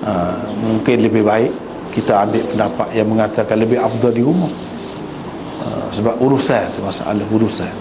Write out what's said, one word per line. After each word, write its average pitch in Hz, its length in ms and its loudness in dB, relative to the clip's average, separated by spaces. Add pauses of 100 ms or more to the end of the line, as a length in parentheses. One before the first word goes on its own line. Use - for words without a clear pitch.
ha, 90 320 -2 (240)
mungkin 110 420 2
lebih 110 220 4
baik 110 260 4 (460)
kita 104 260 4
ambil 107 300 0
pendapat 104 400 0
yang 110 160 2
mengatakan 110 480 2
lebih 113 240 2
afdal 117 320 2
di 117 80 2
rumah. 165 320 2 (1120)
Ha, 104 260 -6
sebab 104 300 0
urusan 131 420 4 (140)
tu, 98 80 -6
masalah 101 480 -2
urusan. 101 480 0